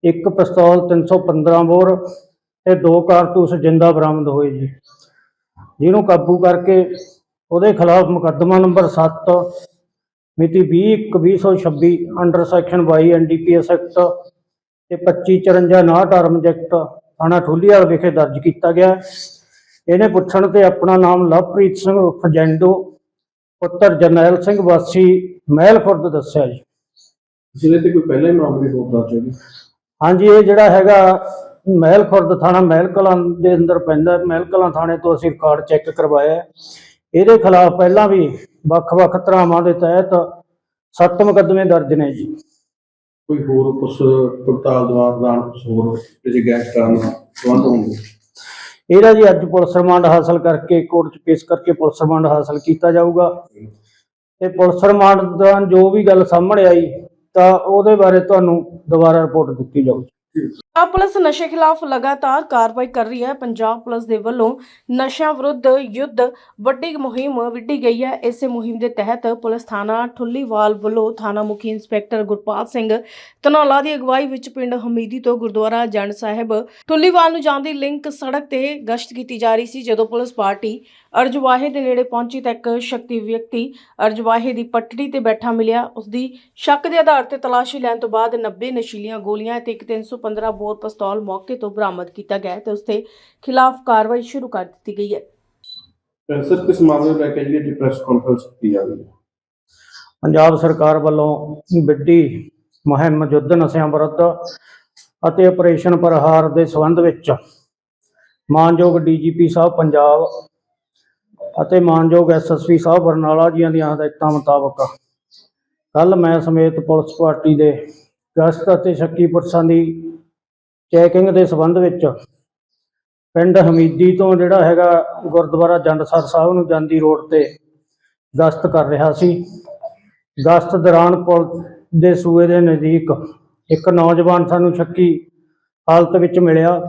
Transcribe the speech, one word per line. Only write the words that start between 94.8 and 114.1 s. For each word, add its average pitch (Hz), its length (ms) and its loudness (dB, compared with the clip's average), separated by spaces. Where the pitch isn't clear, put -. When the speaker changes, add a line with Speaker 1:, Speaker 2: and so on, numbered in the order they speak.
Speaker 3:
ਗਈ 208 180 -8
ਹੈ। - 40 -12
Speaker 2:
ਅਹ - 1200 -16
ਸਰ, 175 220 -2
ਕਿਸ 180 160 -2
ਮਾਮਲੇ 151 300 2
ਨੂੰ 151 80 -4
ਲੈ 143 80 -4
ਕੇ 143 160 -6
ਜਿਹੜੀ 143 160 -4
ਅੱਜ 143 200 -8
ਪ੍ਰੈਸ 131 280 -4
ਕਾਨਫਰੰਸ 123 360 -2
ਕੀਤੀ - 280 -6
ਜਾ 98 100 -2
ਰਹੀ - 180 -10
ਹੈ? - 120 -20
Speaker 1:
ਪੰਜਾਬ 156 360 4
ਸਰਕਾਰ 156 420 0
ਵੱਲੋਂ 151 300 0
ਵਿੱਢੀ 147 640 0
ਮੁਹਿੰਮ 151 460 0
ਯੁੱਧ 143 220 0
ਨਸ਼ਿਆਂ 165 340 0
ਵਿਰੁੱਧ 156 340 -2
ਅਤੇ 165 220 2
ਆਪਰੇਸ਼ਨ 175 520 2
ਪ੍ਰਹਾਰ 160 520 2
ਦੇ 160 160 0
ਸੰਬੰਧ 156 340 -2
ਵਿੱਚ 170 320 -2
ਮਾਨਯੋਗ 165 500 2
ਡੀ 160 180 0
ਜੀ 160 140 -2
ਪੀ 165 180 0
ਸਾਹਿਬ 170 280 0
ਪੰਜਾਬ 151 500 2
ਅਤੇ 180 200 2
ਮਾਨਯੋਗ 165 500 2
ਐਸ 160 200 0
ਐਸ 156 160 -4
ਪੀ 170 100 4
ਸਾਹਿਬ 170 260 2
ਬਰਨਾਲਾ 160 460 0
ਜੀਆਂ 165 220 -2
ਦੀਆਂ 156 240 -2
ਹਦਾਇਤਾਂ 151 360 -4